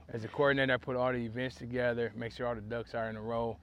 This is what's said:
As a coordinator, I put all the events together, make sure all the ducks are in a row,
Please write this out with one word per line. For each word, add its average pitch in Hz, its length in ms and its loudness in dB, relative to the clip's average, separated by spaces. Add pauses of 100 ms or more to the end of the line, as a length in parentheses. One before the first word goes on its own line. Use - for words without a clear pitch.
(100)
As 113 140 -6
a 110 40 -6
coordinator, 139 460 4
I - 20 4
put 127 180 -4
all 127 160 2
the 123 140 0
events 123 320 -4
together, 120 580 0
make 117 180 -6
sure 123 140 -4
all 120 80 -2
the 110 60 -6
ducks 113 340 -6
are 113 140 -2
in 110 80 -6
a 110 60 -8
row, 117 400 -2